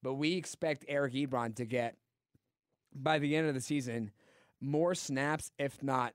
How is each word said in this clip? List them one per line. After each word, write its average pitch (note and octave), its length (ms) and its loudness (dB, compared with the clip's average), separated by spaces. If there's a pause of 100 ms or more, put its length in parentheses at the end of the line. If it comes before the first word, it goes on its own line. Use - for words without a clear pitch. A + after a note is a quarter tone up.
But C3 140 -2
we D3+ 200 2
expect D#3+ 520 -4
Eric C#3+ 280 0
Ebron B2 420 0
to B2 80 -4
get, A#2 320 -2 (960)
by D3+ 240 2
the D3 160 2
end D#3 140 4
of C#3+ 60 2
the C3 60 -2
season, A#2 520 -2 (480)
more D3+ 340 2
snaps, D3 640 -2
if C#3 240 -2
not C3 320 2